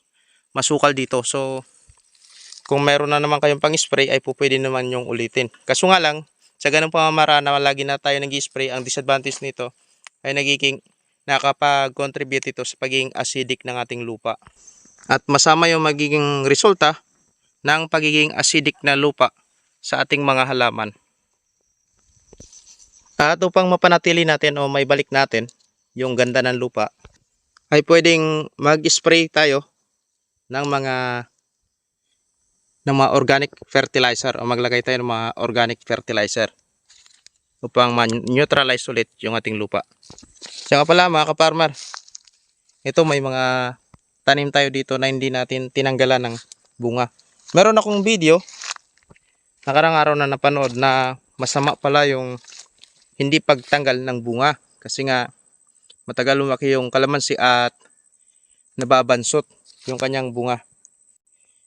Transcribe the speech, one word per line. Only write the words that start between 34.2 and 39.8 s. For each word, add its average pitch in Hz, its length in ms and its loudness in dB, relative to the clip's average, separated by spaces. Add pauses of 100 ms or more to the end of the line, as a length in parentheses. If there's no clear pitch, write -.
o 117 80 -8
maglagay 120 380 0
tayo 127 160 -2
ng 123 80 -6
mga 113 180 -4 (140)
organic 117 420 -2
fertilizer 110 680 -2 (1080)
upang 120 320 0
ma-neutralize 123 960 0
ulit 117 220 -4 (100)
yung 113 160 -6
ating 110 240 -6
lupa. 104 220 -4 (580)